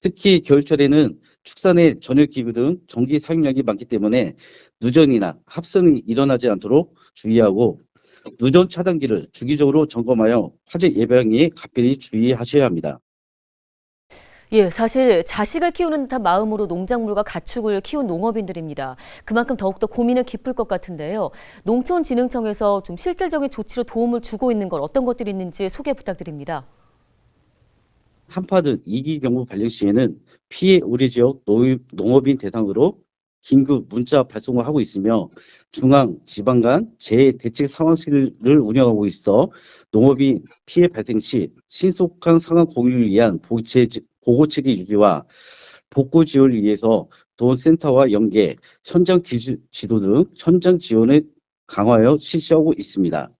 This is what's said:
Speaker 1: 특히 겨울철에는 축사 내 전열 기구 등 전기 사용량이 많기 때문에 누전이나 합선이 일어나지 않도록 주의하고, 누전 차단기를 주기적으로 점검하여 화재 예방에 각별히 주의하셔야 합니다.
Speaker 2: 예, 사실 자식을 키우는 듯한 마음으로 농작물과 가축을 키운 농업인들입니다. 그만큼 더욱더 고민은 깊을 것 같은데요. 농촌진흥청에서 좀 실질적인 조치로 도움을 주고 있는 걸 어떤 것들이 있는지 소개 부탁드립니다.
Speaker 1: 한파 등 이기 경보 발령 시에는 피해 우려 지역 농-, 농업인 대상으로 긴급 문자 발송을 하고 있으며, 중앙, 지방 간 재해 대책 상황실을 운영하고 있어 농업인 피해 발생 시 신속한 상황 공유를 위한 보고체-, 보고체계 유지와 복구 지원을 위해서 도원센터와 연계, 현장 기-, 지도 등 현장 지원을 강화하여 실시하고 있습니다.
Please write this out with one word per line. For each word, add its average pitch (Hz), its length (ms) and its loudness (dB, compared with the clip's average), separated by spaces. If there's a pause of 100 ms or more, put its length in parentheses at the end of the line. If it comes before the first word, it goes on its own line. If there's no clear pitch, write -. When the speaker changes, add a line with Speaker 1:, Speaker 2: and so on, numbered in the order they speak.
Speaker 1:
특히 190 400 0
겨울철에는 143 800 2 (240)
축사 - 280 -2
내 170 280 4
전열 143 260 2
기구 117 260 -8
등 135 260 -2 (100)
전기 131 320 -2
사용량이 143 420 -2
많기 113 220 -4
때문에 107 500 -2 (460)
누전이나 123 680 2
합선이 170 600 0
일어나지 123 420 0
않도록 107 480 0 (180)
주의하고, 110 680 0 (580)
누전 143 300 4
차단기를 156 640 -4
주기적으로 143 540 0
점검하여 117 680 0 (140)
화재 170 260 0
예방에 120 580 2
각별히 131 460 -4
주의하셔야 123 680 -2
합니다. 80 360 -4 (1500)
Speaker 2:
예, 202 180 4
사실 226 540 2
자식을 320 460 -4
키우는 311 340 -4
듯한 247 180 -8
마음으로 208 440 -2
농작물과 208 560 -4
가축을 208 580 -6
키운 285 260 -6
농업인들입니다. 165 920 -8 (280)
그만큼 240 320 -2
더욱더 196 300 -4
고민은 240 380 -2
깊을 254 280 -10
것 220 160 -6
같은데요. 180 640 -8 (340)
농촌진흥청에서 233 1160 -2
좀 175 140 -14
실질적인 330 540 -6
조치로 233 340 -10
도움을 240 360 -4
주고 240 320 -4
있는 202 160 -4
걸 170 120 -6
어떤 196 240 -4
것들이 240 260 -6
있는지 190 380 -8
소개 277 240 -8
부탁드립니다. 151 760 -12 (1600)
Speaker 1:
한파 190 340 -2
등 143 240 -2
이기 131 360 -6
경보 123 260 -2
발령 101 220 -6
시에는 113 520 0 (300)
피해 185 320 2
우려 123 260 -2
지역 123 380 0
농-, 123 320 2 (140)
농업인 131 440 2
대상으로 110 600 -2 (420)
긴급 135 480 2
문자 123 360 0
발송을 120 420 -6
하고 151 140 -2
있으며, 101 500 -2 (400)
중앙, 135 560 2
지방 120 340 -2
간 143 380 0
재해 131 320 2
대책 123 380 -6
상황실을 156 640 -2 (280)
운영하고 113 460 2
있어 101 440 0 (420)
농업인 131 520 2 (220)
피해 175 220 2
발생 110 320 -4
시 95 280 -4 (200)
신속한 175 720 0
상황 165 260 2
공유를 123 420 0
위한 98 320 2
보고체-, 117 460 0 (380)
보고체계 135 480 2
유지와 98 520 2 (640)
복구 143 380 2
지원을 135 340 2
위해서 104 460 0 (300)
도원센터와 131 760 2
연계, 104 460 2 (280)
현장 180 380 2
기-, 127 160 -6 (320)
지도 110 300 -4
등 107 240 2 (120)
현장 175 420 2
지원을 127 460 2 (420)
강화하여 117 520 2
실시하고 160 580 0
있습니다. - 640 -4